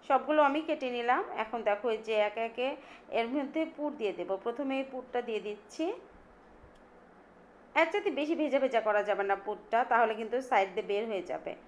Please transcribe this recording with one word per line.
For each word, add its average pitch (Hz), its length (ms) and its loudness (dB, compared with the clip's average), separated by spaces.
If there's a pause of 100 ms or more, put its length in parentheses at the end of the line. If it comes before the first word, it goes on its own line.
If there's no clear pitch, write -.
সবগুলো 277 400 4
আমি 277 200 2
কেটে 294 280 -2
নিলাম। 247 260 2 (200)
এখন 220 160 -4 (100)
দেখো 202 260 0
এই 214 120 -4
যে 220 80 -2 (140)
একে 214 220 -4
একে 247 180 -2 (500)
এর 233 160 0
মধ্যে 294 260 -2 (160)
পুর 294 140 -4 (100)
দিয়ে 202 180 0
দেবো। 180 160 -2 (100)
প্রথমে 269 360 -2
এই 269 120 -4
পুরটা 254 360 -4
দিয়ে 214 180 -2
দিচ্ছি, 208 380 -6 (2000)
এর 339 120 4
চাইতে 403 260 0
বেশি 302 220 0
ভেজা 269 240 2
ভেজা 247 240 2
করা 208 200 4
যাবে 196 220 2
না 196 140 4
পুরটা, 233 340 -2 (120)
তাহলে 226 300 4
কিন্তু 226 160 -4 (120)
সাইড 196 260 4
দিয়ে 196 160 -4
বের 202 200 0
হয়ে 185 200 -2
যাবে। 160 220 -6 (160)